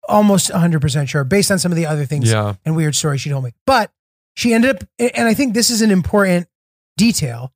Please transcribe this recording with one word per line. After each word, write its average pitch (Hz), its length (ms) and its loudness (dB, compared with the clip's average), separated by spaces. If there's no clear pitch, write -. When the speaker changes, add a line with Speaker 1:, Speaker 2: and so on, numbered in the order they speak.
Speaker 1:
Almost 208 420 2
a - 80 -4
hundred 165 220 2
percent 143 280 -2
sure, 143 160 -2
based 196 260 0
on 196 80 0
some 175 140 -2
of 165 40 -2
the 165 100 -2
other 147 180 -2
things 123 260 0
Speaker 2:
Yeah. 104 240 0
Speaker 1:
and 160 120 -2
weird 151 180 0
stories 139 260 -2
she 151 100 -8
told 135 120 -4
me. 123 80 -8
But 247 240 2
she 233 180 0
ended 254 220 2
up, - 80 -14
and 240 260 0
I 226 80 2
think 254 200 -2
this 233 160 2
is 226 120 0
an 220 80 4
important 185 560 2
detail 131 600 -2